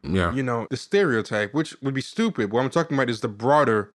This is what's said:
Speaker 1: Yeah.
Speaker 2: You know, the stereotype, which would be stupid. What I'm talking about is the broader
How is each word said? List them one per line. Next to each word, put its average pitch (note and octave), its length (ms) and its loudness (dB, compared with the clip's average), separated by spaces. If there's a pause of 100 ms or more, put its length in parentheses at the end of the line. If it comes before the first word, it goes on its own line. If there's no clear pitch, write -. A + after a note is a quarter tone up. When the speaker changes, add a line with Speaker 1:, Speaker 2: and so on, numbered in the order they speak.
Speaker 1:
Yeah. F2+ 320 0
Speaker 2:
You C3+ 80 -2
know, A#2+ 280 -4
the C3+ 80 -6
stereotype, A2 760 0
which D3+ 280 -2
would C3+ 120 -2
be C3+ 60 -4
stupid. C3 540 -2
What A#2+ 100 4
I'm C3+ 60 0
talking E3 260 0
about C3 140 0
is A#2+ 100 -4
the - 80 -4
broader A2+ 680 2